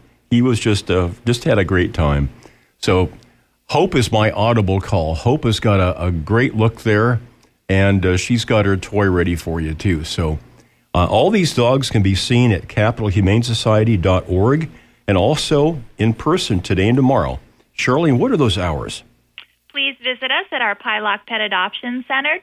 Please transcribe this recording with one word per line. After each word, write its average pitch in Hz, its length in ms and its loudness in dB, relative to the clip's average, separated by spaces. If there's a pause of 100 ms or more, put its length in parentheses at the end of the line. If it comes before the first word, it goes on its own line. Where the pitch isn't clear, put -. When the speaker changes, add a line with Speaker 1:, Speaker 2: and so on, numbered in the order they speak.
(300)
Speaker 1:
He 120 120 2
was 123 180 2
just, 104 320 -2
uh, 90 180 0 (160)
just 120 180 -2
had 139 140 2
a 95 80 2
great 90 280 0
time. 71 360 0 (480)
So - 340 0 (580)
Hope 180 240 0
is 127 180 0
my 110 200 2
audible 104 500 0
call. 80 320 -2
Hope 120 300 0
has 113 160 0
got 104 200 2
a, 90 260 0
a 90 60 0
great 101 440 0
look 110 260 0
there, 113 380 2 (480)
and, 98 360 2
uh, 90 140 2
she's 117 260 -2
got 107 220 2
her 98 100 2
toy 101 320 -2
ready 87 280 2
for 82 260 -6
you, 80 140 -4
too. 80 280 -2
So, 78 360 -4 (560)
uh, 90 100 2
all 117 240 2
these 202 240 0
dogs 127 380 0
can 110 100 2
be 95 140 2
seen 120 360 2
at - 160 -2
capital 107 420 -2
humane 101 340 2
society 113 520 2
dot 92 320 0
org 127 440 0 (360)
and 98 120 0
also 147 640 0 (160)
in 110 160 2
person 151 460 -2
today 95 260 0
and 120 80 2
tomorrow. 123 440 2 (380)
Charlene, 139 400 2
what 233 140 2
are 220 60 0
those 113 200 2
hours? 80 460 -6 (680)
Speaker 2:
Please 277 320 -6
visit 254 280 -6
us 330 200 -4
at 269 120 -4
our 208 100 -2
Pylock 214 540 -6
Pet 226 120 -6
Adoption 208 680 -4
Center. 285 360 -2